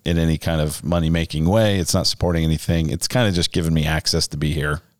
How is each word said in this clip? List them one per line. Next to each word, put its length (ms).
in 140
any 200
kind 220
of 240
money-making 600
way. 320
It's 160
not 120
supporting 380
anything. 460
It's 180
kinda 240
just 200
giving 220
me 100
access 440
to 80
be 160
here." 280